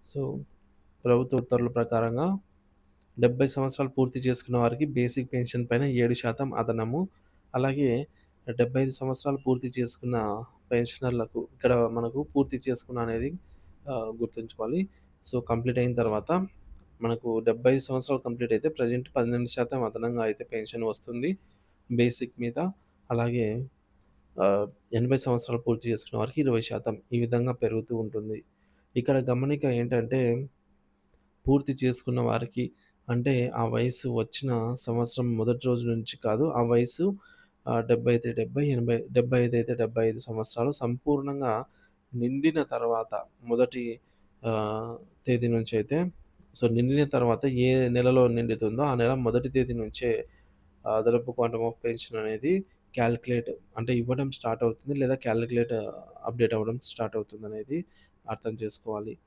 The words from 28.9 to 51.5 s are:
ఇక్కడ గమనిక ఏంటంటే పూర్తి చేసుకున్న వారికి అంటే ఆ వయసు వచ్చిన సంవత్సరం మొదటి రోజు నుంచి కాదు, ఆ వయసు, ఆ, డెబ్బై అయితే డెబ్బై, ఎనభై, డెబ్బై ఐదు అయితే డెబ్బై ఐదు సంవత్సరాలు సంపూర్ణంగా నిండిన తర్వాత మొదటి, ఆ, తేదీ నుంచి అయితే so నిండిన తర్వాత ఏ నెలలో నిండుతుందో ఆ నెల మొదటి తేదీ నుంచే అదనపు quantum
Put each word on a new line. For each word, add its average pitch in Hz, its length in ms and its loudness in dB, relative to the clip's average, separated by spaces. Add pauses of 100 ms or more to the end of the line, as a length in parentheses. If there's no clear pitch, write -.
ఇక్కడ 135 220 2
గమనిక 131 480 0
ఏంటంటే 120 840 0 (1000)
పూర్తి 139 360 4
చేసుకున్న 123 380 0
వారికి 120 500 -2 (380)
అంటే 123 380 2
ఆ 117 180 -2
వయసు 120 440 0
వచ్చిన 117 640 -2
సంవత్సరం 120 640 0
మొదటి 120 280 2
రోజు 120 220 2
నుంచి 113 300 -2
కాదు, 110 260 0
ఆ 127 180 0
వయసు, 120 540 2 (520)
ఆ, 117 120 0
డెబ్బై 120 320 2
అయితే 120 200 0
డెబ్బై, 120 340 -2
ఎనభై, 120 460 0
డెబ్బై 123 320 4
ఐదు 120 120 0
అయితే 117 200 2
డెబ్బై 117 320 0
ఐదు 113 120 0
సంవత్సరాలు 117 520 -2
సంపూర్ణంగా 139 920 -2 (500)
నిండిన 139 480 2
తర్వాత 117 600 -2 (200)
మొదటి, 120 560 0 (460)
ఆ, 117 60 0 (760)
తేదీ 120 200 2
నుంచి 113 260 0
అయితే 147 380 0 (440)
so 120 160 2
నిండిన 131 340 4
తర్వాత 123 400 2
ఏ 127 420 4
నెలలో 123 400 6
నిండుతుందో 117 540 0
ఆ 143 140 2
నెల 120 180 2
మొదటి 127 360 0
తేదీ 123 240 0
నుంచే 113 540 -2 (680)
అదనపు 117 420 2
quantum 117 220 0